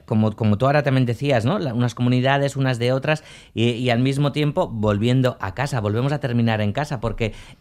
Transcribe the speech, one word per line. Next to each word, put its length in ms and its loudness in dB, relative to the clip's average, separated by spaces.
como, 280 0
como 240 2
tú 80 0
ahora 180 2
también 220 2
decías, 380 0
¿no? 160 0
La, 140 -4
unas 200 0
comunidades, 640 0
unas 240 0
de 140 0
otras, 300 -2
y, 180 2
y 180 -2
al 100 2
mismo 320 2
tiempo 380 0
volviendo 720 2
a 120 -6
casa. 280 -4
Volvemos 320 -2
a 60 -4
terminar 420 0
en 100 0
casa, 300 -4
porque 320 -4